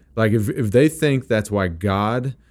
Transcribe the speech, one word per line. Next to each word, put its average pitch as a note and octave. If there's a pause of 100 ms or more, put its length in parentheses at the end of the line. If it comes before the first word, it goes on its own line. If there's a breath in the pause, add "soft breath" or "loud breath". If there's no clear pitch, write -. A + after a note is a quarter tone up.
(160)
Like, A2
if, A2
if A#2+
they C3+
think C#3+
that's G#2+
why G2+
God, G#2 (140 soft breath)